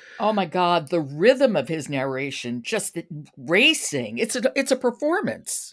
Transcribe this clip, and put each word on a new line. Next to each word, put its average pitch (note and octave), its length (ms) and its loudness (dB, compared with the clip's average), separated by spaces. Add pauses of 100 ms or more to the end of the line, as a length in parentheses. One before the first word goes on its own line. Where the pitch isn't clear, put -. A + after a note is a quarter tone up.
(180)
Oh G#3+ 140 2
my G3+ 120 2
God, F3 440 2
the F3 100 2
rhythm G3+ 560 4
of C3+ 140 0
his D#3+ 200 -6
narration, C3+ 760 -4
just - 300 -4
the E3 120 -10 (300)
racing. C#3+ 800 0
It's G#3+ 160 -2
a, B3 80 -4 (140)
it's C#4 160 2
a C4 40 2
performance. D4 960 -2